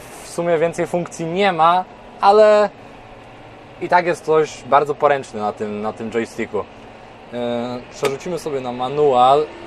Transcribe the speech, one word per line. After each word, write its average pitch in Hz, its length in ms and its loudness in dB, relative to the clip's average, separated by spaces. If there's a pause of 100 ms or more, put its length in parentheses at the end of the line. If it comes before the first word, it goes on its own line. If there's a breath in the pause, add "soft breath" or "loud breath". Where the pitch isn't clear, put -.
(220)
w - 60 -18
sumie 170 300 0
więcej 165 280 -2
funkcji 165 400 -6
nie 185 260 0
ma, 170 320 2 (360)
ale 208 500 6 (1080)
i 175 80 -8
tak 175 180 2
jest 170 180 -2
coś 156 380 0
bardzo 143 320 2
poręczny 139 460 0
na 107 120 -2
tym, 104 300 -8
na 110 100 -4
tym 113 180 -10
joysticku. 107 540 -6 (680)
E, 120 460 -6 (120)
przerzucimy 143 480 -6
sobie 143 220 -6
na 127 120 -8
manual 135 760 2 (200)